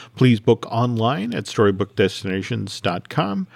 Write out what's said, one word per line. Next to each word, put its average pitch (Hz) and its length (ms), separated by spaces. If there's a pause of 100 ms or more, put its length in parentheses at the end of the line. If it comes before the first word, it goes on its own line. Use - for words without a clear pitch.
(160)
Please 123 240
book 113 280
online 123 640
at 117 140
storybook 101 480
destinations 98 840
dot 90 280
com. 190 480